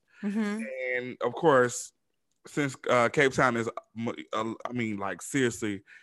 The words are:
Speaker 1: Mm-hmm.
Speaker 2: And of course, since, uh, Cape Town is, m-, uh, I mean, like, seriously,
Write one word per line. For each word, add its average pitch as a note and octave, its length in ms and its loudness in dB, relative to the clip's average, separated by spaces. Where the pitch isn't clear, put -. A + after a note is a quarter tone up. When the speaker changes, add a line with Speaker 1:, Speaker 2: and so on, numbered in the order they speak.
Speaker 1:
Mm-hmm. G#3 400 -4
Speaker 2:
And B2 240 -6
of A#2+ 120 -2
course, B2+ 580 4
since, C#3+ 280 -4
uh, A#2+ 200 6
Cape C3+ 240 4
Town B2+ 240 4
is, A2+ 120 -2
m-, A#2 180 -4
uh, A2 200 -2
I A#2+ 80 -8
mean, A2 240 -2
like, F#2+ 240 -6
seriously, A2 640 0